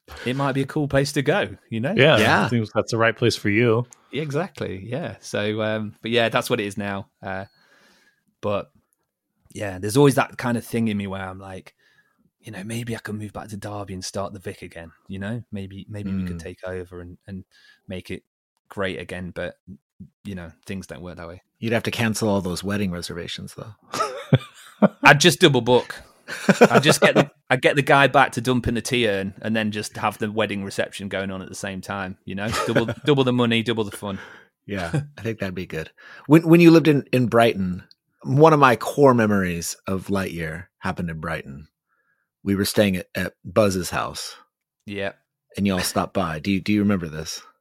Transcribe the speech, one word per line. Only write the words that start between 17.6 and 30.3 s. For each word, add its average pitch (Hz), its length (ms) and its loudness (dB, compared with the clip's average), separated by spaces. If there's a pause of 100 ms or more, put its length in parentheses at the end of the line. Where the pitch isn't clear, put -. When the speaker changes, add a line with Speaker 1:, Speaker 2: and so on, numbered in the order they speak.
Speaker 1:
make 92 240 -10
it 95 120 -12 (480)
great 95 280 -4
again, 90 360 -10
but, 87 220 -8 (680)
you 101 100 -10
know, 85 180 -14 (120)
things 98 220 -10
don't 78 160 -16
work 87 140 -14
that 85 120 -14
way. 90 140 -18 (160)
Speaker 3:
You'd 113 160 -4
have 110 80 0
to 107 80 -6
cancel 110 380 -2
all 98 120 2
those 87 240 -6
wedding 101 280 -4
reservations, 87 640 -10
though. 110 200 -16 (180)
Speaker 1:
<laughs> - 1120 -2
I'd 143 180 8
just 175 200 4
double 143 200 6
book. 120 420 2 (680)
I'd 156 120 4
just 147 180 4
get 151 140 6
the, - 160 2 (100)
Speaker 3:
<laughs> - 100 -8
Speaker 1:
I'd 127 120 0
get 147 140 2
the 143 60 2
guy 139 260 6
back 135 240 4
to 120 80 -4
dump 123 280 0
in 120 60 0
the 110 80 -2
tea 120 260 0
urn 98 340 -2
and 113 140 -2
then 107 140 0
just 104 260 -8
have 107 220 -2
the 107 120 -4